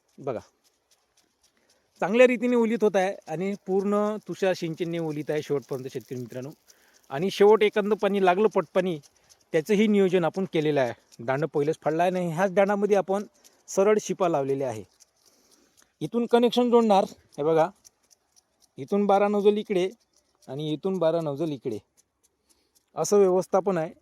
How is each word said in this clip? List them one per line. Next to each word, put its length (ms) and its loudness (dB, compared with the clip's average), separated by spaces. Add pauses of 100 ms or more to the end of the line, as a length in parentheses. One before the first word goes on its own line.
(180)
बघा, 220 -10 (1600)
चांगल्या 280 4
रीतीने 280 0
ओलीत 260 0
होत 140 2
आहे 200 0 (120)
आणि 280 -6 (120)
पूर्ण 500 -2 (100)
तुषार 260 -2
सिंचनने 460 -6
ओलीत 300 -6
आहे 120 -4
शेवटपर्यंत 520 -6
शेतकरी 260 -12
मित्रांनो. 300 -12 (600)
आणि 220 -4
शेवट 320 6
एखादं 320 0
पाणी 300 0
लागलं 220 4
पटपाणी, 520 -2 (520)
त्याचंही 360 2
नियोजन 360 4
आपण 300 -2
केलेलं 280 2
आहे. 120 0 (260)
दांडं 280 -2
पहिलेच 340 -2
फाडलं 220 0
आहे 80 0
आणि 200 -4
ह्याच 220 -2
दांडामध्ये 440 2
आपण 260 -2 (440)
सरळ 340 2
शिपा 280 -2
लावलेल्या 400 -2
आहे. 140 -10 (1160)
इथून 260 -4
कनेक्शन 460 2
जोडणार, 380 4
हे 340 -12
बघा, 260 2 (1080)
इथून 280 -2
बारा 220 4
नोझल 300 2
इकडे 320 -2 (580)
आणि 260 -6
इथून 240 -4
बारा 240 0
नोझल 300 -6
इकडे, 260 -8 (1160)
असं 220 0
व्यवस्थापन 600 2
आहे. 240 -6